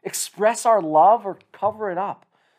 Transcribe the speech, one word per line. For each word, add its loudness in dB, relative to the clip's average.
express -4
our 2
love 4
or -10
cover -6
it -8
up. -10